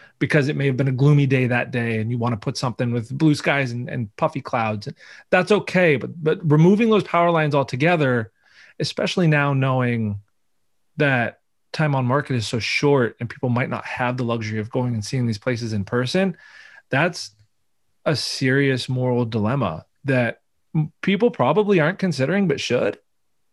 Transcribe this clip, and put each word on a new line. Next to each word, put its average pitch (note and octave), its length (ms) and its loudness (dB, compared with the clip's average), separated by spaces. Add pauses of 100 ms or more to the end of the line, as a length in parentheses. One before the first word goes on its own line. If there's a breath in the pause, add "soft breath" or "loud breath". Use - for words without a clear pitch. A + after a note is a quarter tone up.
(200 soft breath)
because D3 300 2
it D3+ 80 -4
may C#3 80 -2
have C#3 100 2
been C3+ 140 0
a - 20 -2
gloomy C#3+ 340 4
day C3 220 2
that A#2+ 240 -2
day A#2 300 -2
and A2 100 -4
you B2 60 -4
wanna A#2+ 180 -2
put B2 220 -6
something A#2+ 340 -4
with A#2+ 260 -6
blue D3+ 160 4
skies C#3 380 0
and, A#2+ 180 -8
and A#2 280 -6
puffy D3 240 -2
clouds. A2 480 -4 (400 loud breath)
That's F#3 220 2
okay, F3+ 440 2
but, B2+ 260 -6
but D#3 180 0 (100)
removing F#3+ 400 6
those G#3 160 4
power E3+ 260 2
lines D3+ 240 2
altogether, C3+ 800 0 (480 soft breath)
especially - 460 0
now C#3+ 260 2
knowing A#2+ 680 0 (800)
that C3+ 420 0 (320)
time D3+ 240 0
on B2+ 100 0
market C#3 300 0
is A2 100 -2
so A#2+ 140 -4
short C3+ 600 2
and A2+ 80 -8
people - 200 -6
might A#2+ 200 0
not - 160 -6
have B2+ 320 -4
the B2+ 80 -4
luxury A2 340 -4
of G#2+ 100 -8
going B2 240 -2
and G#2+ 120 -4
seeing B2+ 200 -2
these A2+ 120 -2
places A#2 340 -4
in G2+ 140 -4
person, E3 500 -2 (540 loud breath)
that's E3 420 -2 (720)
a D#3+ 120 0
serious C3+ 720 -2
moral B2+ 340 0
dilemma A2 640 -2 (180)
that B2+ 380 0 (340)
m-, D3+ 160 -2 (100)
people G3 300 2
probably F#3 480 2
aren't E3 200 0
considering F3+ 500 0
but C#3 100 0
should. - 400 -2 (540)